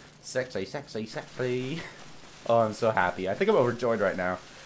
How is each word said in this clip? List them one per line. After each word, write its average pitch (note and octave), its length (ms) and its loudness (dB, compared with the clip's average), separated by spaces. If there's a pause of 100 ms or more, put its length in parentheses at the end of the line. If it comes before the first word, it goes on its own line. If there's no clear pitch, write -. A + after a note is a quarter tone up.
(220)
Sexy, B2+ 420 -4
sexy, A2+ 440 -8
sexy. B2+ 760 -4 (680)
Oh, A#2 120 6
I'm A2 140 4
so A2 180 2
happy. F#2 360 0
I G2 60 -2
think G3 160 2
I'm G#3 80 6
overjoyed A#2+ 420 2
right F#2+ 160 2
now. F2+ 220 -2 (280)